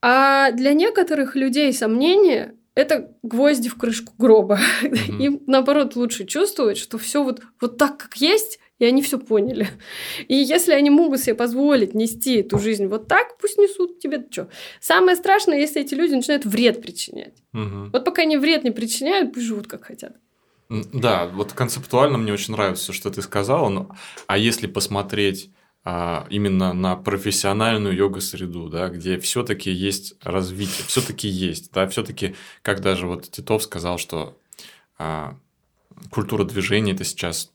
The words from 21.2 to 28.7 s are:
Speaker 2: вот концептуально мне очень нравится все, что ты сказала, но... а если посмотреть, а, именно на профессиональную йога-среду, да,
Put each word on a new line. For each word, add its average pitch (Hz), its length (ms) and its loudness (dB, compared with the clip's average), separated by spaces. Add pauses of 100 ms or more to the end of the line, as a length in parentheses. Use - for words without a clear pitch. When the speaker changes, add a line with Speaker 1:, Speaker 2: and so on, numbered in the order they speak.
Speaker 2:
вот 98 260 -6
концептуально 127 640 0
мне 110 160 -2
очень 101 200 -6
нравится 98 320 -2
все, 95 80 -10
что 98 180 -8
ты 98 100 -10
сказала, 113 480 0
но... 98 200 -6 (380)
а 101 100 2
если 113 300 0
посмотреть, 98 840 -4 (340)
а, 87 440 -4
именно 95 440 0
на 92 240 -2
профессиональную 101 960 -2
йога-среду, 90 760 -4
да, 87 200 -4